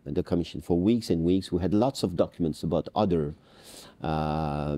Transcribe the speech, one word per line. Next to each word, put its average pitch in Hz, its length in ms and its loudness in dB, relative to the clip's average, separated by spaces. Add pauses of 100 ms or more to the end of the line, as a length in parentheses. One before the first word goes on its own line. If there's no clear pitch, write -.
at 71 80 -6
the 85 80 0
commission. 85 380 -2
For 87 180 0
weeks 113 320 2
and 82 140 2
weeks, 95 260 2
we 87 100 0
had 87 140 0
lots 117 300 0
of 90 100 -2
documents 80 480 0
about 80 320 0
other, 82 400 2 (680)
uh, 76 760 -2